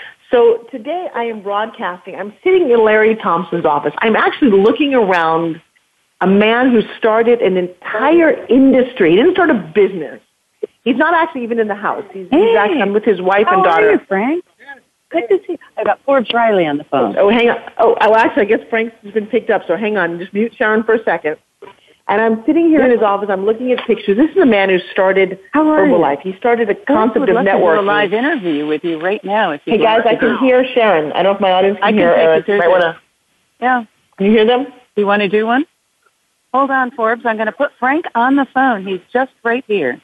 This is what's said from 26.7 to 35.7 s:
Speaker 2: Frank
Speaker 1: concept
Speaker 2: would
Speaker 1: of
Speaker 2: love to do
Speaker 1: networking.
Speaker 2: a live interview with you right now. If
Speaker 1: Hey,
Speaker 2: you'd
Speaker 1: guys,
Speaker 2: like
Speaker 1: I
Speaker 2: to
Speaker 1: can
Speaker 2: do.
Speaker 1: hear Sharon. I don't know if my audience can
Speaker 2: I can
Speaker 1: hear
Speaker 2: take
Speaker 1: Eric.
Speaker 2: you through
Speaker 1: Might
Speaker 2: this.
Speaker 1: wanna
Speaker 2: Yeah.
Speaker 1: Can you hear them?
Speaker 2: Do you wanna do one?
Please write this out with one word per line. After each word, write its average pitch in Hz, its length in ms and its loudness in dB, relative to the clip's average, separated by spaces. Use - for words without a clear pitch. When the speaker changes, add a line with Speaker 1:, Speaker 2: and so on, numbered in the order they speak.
Speaker 2:
Frank - 140 -18
Speaker 1:
concept 220 320 0
Speaker 2:
would 190 100 0
Speaker 1:
of 180 60 2
Speaker 2:
love 185 100 0
to 196 60 0
do 190 60 2
Speaker 1:
networking. 165 220 2
Speaker 2:
a - 20 0
live 202 320 0
interview 208 520 -2
with 151 200 -4
you 165 140 -4
right 190 260 -4
now. 202 260 -2
If 143 140 -10
Speaker 1:
Hey, 233 80 -2
Speaker 2:
you'd 214 80 2
Speaker 1:
guys, 220 240 2
Speaker 2:
like - 20 0
Speaker 1:
I 175 80 2
Speaker 2:
to - 40 -2
Speaker 1:
can 226 100 0
Speaker 2:
do. 262 60 0
Speaker 1:
hear 254 280 4
Sharon. 175 380 0
I - 120 -2
don't 196 100 2
know - 20 -8
if 196 60 -8
my 190 100 2
audience 196 280 0
can - 40 -6
Speaker 2:
I 202 80 2
can 214 60 0
Speaker 1:
hear 175 140 2
Speaker 2:
take - 80 2
Speaker 1:
Eric. 160 200 4
Speaker 2:
you 160 40 -4
through 202 160 -2
Speaker 1:
Might 175 60 0
Speaker 2:
this. 170 60 4
Speaker 1:
wanna 175 300 0
Speaker 2:
Yeah. 240 260 -2
Speaker 1:
Can 190 80 -2
you 208 60 4
hear 220 140 4
them? 247 200 2
Speaker 2:
Do - 360 -8
you 202 40 0
wanna 202 220 0
do 214 180 0
one? 254 200 0